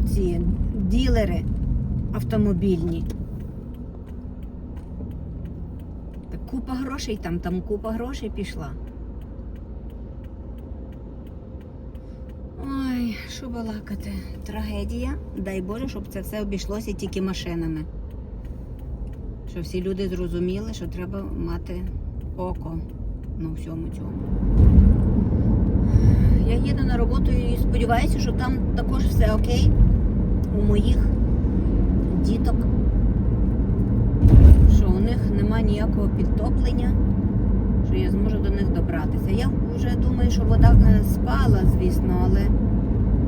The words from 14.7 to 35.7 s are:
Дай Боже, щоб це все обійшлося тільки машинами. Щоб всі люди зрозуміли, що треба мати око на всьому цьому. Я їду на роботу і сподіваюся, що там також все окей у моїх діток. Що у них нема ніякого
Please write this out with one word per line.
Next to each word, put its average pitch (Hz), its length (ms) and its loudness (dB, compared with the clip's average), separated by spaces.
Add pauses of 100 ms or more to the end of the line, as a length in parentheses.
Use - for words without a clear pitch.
Дай 190 240 -6
Боже, 214 260 -8
щоб 202 200 -10
це 196 140 -10
все 208 200 -8
обійшлося 202 520 -6
тільки 190 280 -6
машинами. 170 580 -6 (1700)
Щоб 175 120 -8
всі 185 180 -6
люди 190 260 -4
зрозуміли, 180 680 -4
що 180 140 -10
треба 180 360 -8 (140)
мати 175 440 -6 (560)
око 175 400 -6 (640)
на 165 100 -6
всьому 160 460 -8
цьому. - 160 -10 (2250)
Я - 80 2
їду 143 280 0
на 190 140 2
роботу - 340 2
і - 260 2
сподіваюся, - 640 2
що - 120 0
там - 260 0 (180)
також - 300 0
все 220 300 4
окей - 360 4 (880)
у - 80 2
моїх - 400 4 (1160)
діток. - 300 0 (2250)
Що - 140 6
у 185 100 2
них 226 200 0 (220)
нема 214 200 0
ніякого 208 480 0